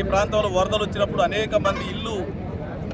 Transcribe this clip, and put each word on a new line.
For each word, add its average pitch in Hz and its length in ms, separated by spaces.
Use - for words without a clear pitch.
ఈ - 100
ప్రాంతంలో 208 460
వరదలు 202 280
వచ్చినప్పుడు 202 420
అనేక 208 260
మంది 196 280
ఇల్లు 226 200